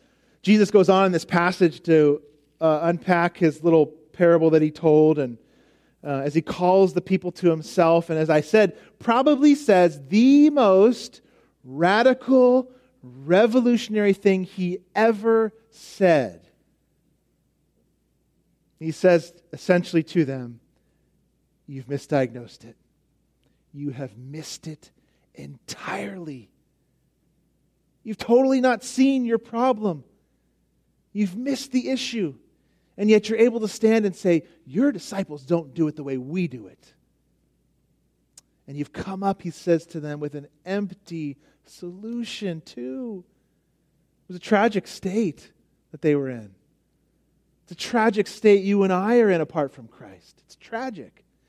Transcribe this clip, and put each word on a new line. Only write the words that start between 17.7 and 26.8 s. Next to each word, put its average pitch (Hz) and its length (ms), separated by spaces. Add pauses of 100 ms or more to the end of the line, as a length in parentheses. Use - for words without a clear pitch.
He 160 100
says 170 420 (200)
essentially 175 500
to 160 220
them, 127 340 (1120)
"You've 135 180
misdiagnosed 127 760
it. 113 120 (960)
You 143 180
have 123 260
missed 139 500
it - 240 (440)
entirely. 156 1160 (1500)